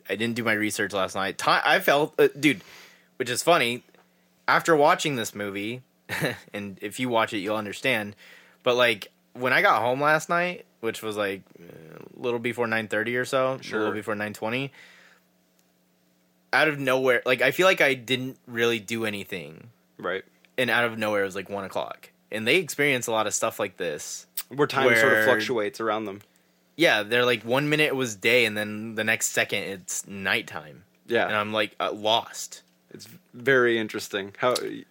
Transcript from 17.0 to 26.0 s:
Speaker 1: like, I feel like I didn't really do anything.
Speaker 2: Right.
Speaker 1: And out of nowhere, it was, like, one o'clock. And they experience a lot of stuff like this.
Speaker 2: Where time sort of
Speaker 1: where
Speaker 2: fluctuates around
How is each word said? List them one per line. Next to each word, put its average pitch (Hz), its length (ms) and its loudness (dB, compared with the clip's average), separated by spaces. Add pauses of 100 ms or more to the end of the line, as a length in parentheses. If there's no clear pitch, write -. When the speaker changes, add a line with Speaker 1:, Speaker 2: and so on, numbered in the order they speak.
Speaker 1:
like, 127 160 2
I 131 100 4
feel 175 160 4
like 185 140 4
I 135 140 4
didn't 127 420 -4 (100)
really 117 320 0
do 113 260 -6
anything. 98 640 -8 (260)
Speaker 2:
Right. 95 260 -4 (340)
Speaker 1:
And 123 120 0
out 117 160 2
of 113 120 -4
nowhere, 107 260 0
it - 20 -2
was, 92 100 -6
like, 95 140 -10
one 101 160 -6
o'clock. - 460 -8 (200)
And 110 160 -4
they 139 80 4
experience 143 520 0
a 120 40 -2
lot 110 160 2
of 101 60 -6
stuff - 260 -2
like 104 160 -4
this. - 500 -8 (240)
Speaker 2:
Where 139 180 0
time 135 180 0
sort 120 120 6
of 113 60 6
Speaker 1:
where 110 200 6
Speaker 2:
fluctuates 107 560 2
around 110 260 -2